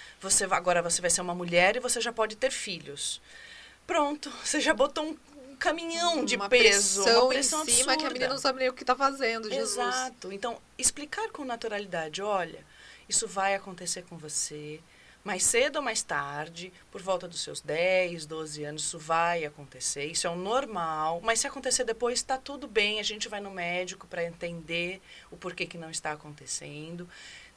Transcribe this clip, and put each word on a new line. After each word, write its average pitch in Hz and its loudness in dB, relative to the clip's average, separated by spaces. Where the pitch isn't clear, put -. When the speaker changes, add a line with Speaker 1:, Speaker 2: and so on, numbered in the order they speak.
Speaker 1:
você 190 2
va-, 190 4
agora 175 4
você 175 0
vai 175 2
ser 180 2
uma 175 -2
mulher 180 4
e 247 -2
você 247 0
já 233 -2
pode 220 0
ter 208 0
filhos." 147 -6
Pronto, 294 2
você 302 0
já 311 4
botou 294 2
um 277 -12
caminhão 330 0
de 247 2
Speaker 2:
Uma - -2
Speaker 1:
peso, 202 8
Speaker 2:
pressão 233 8
Speaker 1:
uma 262 6
pressão 285 2
Speaker 2:
em 285 -2
cima 254 6
que 277 2
a - 8
Speaker 1:
absurda. 285 0
Speaker 2:
menina 254 0
não 277 -2
sabe 262 2
nem 254 4
o 262 0
que 262 -12
tá 254 4
fazendo, 254 0
Jesus. 226 -2
Speaker 1:
Exato. 247 -2
Então, 226 -6
explicar 294 -2
com 294 -10
naturalidade, 202 -6
"Olha, 180 -2
isso - 0
vai 196 2
acontecer 180 -6
com 175 -16
você, 151 -8
mais 185 -2
cedo 277 4
ou 294 0
mais 220 -2
tarde, 160 -6
por 190 -14
volta 180 -2
dos 170 -8
seus 147 -8
dez, 170 2
doze 151 -8
anos, 151 -6
isso - -6
vai 165 2
acontecer, 143 -6
isso 165 -2
é 175 2
o 170 -4
normal, 175 0
mas 226 2
se 285 -2
acontecer 262 -2
depois, 240 0
tá 262 -2
tudo 277 -10
bem, 214 0
a 202 -4
gente 214 -6
vai 208 -6
no 196 -8
médico 180 -4
pra 175 -4
entender 170 -6
o 170 -16
porquê 170 -6
que 170 -14
não 160 -12
está 160 -6
acontecendo." 151 -12